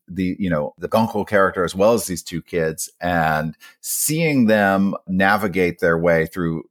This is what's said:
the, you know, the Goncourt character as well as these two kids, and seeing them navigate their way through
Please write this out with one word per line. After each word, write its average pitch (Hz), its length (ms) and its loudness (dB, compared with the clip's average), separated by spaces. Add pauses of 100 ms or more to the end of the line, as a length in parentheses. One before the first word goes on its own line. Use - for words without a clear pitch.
the, 92 300 -4
you 95 120 -2
know, 76 280 -2
the 85 100 -8
Goncourt 110 400 0
character 95 360 2
as 82 100 -4
well 101 200 4
as 110 120 -2
these 90 160 -8
two 82 200 -8
kids, 80 480 -4 (100)
and 80 560 -2 (240)
seeing 147 680 0
them 98 480 4 (120)
navigate 92 760 0
their 85 180 2
way 82 280 2
through 82 440 -4